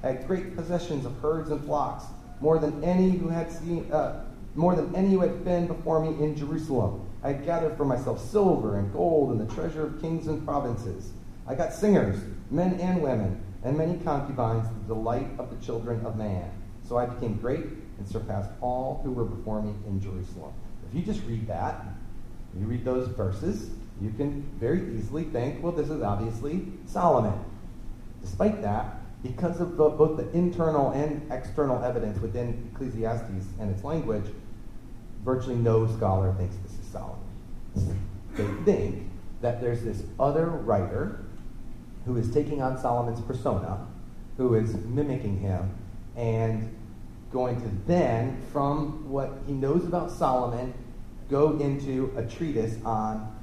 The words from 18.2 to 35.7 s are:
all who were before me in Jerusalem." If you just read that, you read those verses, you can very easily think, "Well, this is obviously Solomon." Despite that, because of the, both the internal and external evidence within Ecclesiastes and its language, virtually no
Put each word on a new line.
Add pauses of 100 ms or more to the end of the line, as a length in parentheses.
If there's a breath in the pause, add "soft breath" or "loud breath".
all
who
were
before
me (140)
in
Jerusalem." (360)
If
you
just
read
that, (720)
you
read
those
verses, (300)
you
can (160)
very
easily
think,
"Well,
this
is
obviously (140)
Solomon." (840)
Despite
that, (240)
because
of
the,
both
the
internal
and
external
evidence
within
Ecclesiastes (140)
and
its
language, (1000)
virtually
no